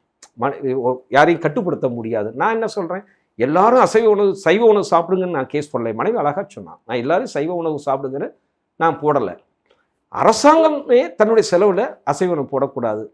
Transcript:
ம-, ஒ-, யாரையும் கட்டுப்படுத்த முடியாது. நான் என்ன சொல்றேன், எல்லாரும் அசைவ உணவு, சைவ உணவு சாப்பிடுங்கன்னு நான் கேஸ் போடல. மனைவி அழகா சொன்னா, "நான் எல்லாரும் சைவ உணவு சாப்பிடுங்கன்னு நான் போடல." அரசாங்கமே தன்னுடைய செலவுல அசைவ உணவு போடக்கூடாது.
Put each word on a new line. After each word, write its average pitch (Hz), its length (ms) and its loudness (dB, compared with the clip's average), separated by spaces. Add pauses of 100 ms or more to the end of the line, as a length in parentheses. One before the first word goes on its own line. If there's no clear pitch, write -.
(400)
ம-, 131 360 -2
ஒ-, 127 320 -2
யாரையும் 160 340 4
கட்டுப்படுத்த 156 460 -2
முடியாது. 113 460 -4
நான் 180 180 -2
என்ன 226 140 -4
சொல்றேன், 185 360 -8 (340)
எல்லாரும் 185 440 4
அசைவ 220 280 4
உணவு, 202 280 2
சைவ 196 280 2
உணவு 208 260 4
சாப்பிடுங்கன்னு 180 400 0
நான் 135 160 -4
கேஸ் 147 300 -4
போடல. 117 180 -4
மனைவி 180 240 -2
அழகா 147 300 -4
சொன்னா, 82 380 -18
"நான் 120 120 -4
எல்லாரும் 165 280 -2
சைவ 165 280 -6
உணவு 160 320 -4
சாப்பிடுங்கன்னு 139 460 -6 (440)
நான் 160 240 -2
போடல." 131 440 -2 (680)
அரசாங்கமே 285 1000 2
தன்னுடைய 220 360 2
செலவுல 196 540 0
அசைவ 180 280 -2
உணவு 143 180 -4
போடக்கூடாது. 117 640 -4